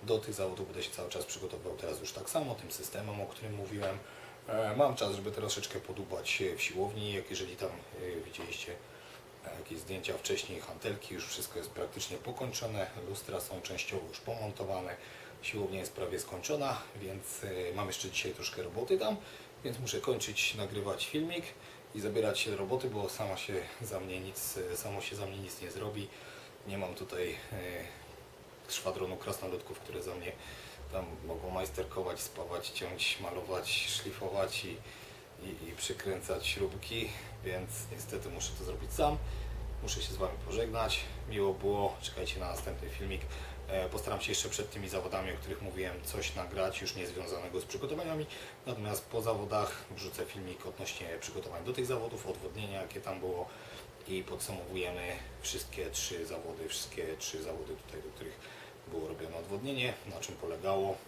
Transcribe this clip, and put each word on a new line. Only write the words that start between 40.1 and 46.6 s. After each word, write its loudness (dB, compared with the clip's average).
z -2
wami 2
pożegnać. 4
Miło 6
było, 6
czekajcie 0
na 0
następny 0
filmik. -2
E, 4
postaram 0
się 2
jeszcze 4
przed 0
tymi -2
zawodami, 2
o 0
których -2
mówiłem, 0
coś 0
nagrać, 2